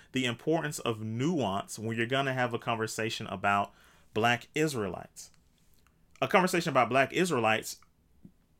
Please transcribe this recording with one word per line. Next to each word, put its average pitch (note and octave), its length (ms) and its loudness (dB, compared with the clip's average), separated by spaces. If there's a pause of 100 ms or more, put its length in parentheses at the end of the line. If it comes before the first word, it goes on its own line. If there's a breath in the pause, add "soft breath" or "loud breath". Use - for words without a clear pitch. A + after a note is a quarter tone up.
(120)
the C3 140 -2
importance D3 540 -2
of A2 220 -4
nuance A2+ 760 -2
when A2+ 180 -4
you're A2+ 120 0
gonna C3+ 260 0
have B2 200 0
a A2+ 60 -4
conversation A2+ 680 -4
about G2+ 440 0 (420 soft breath)
Black A#2 420 2
Israelites. A#2+ 760 -4 (920)
A C3 60 -2
conversation F3 420 4
about B2+ 200 4
Black C3 240 2
Israelites, B2 640 0 (840)